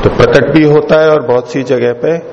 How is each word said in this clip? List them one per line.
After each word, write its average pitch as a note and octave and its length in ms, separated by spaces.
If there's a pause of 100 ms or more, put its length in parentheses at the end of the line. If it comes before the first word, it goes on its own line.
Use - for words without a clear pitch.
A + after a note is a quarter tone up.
तो G#2 60
प्रकट B2+ 480
भी D#3 60
होता D3+ 380
है D#3 80
और D3 180
बहुत B2 240
सी C#3 120
जगह A#2+ 300
पे D#3+ 240 (160)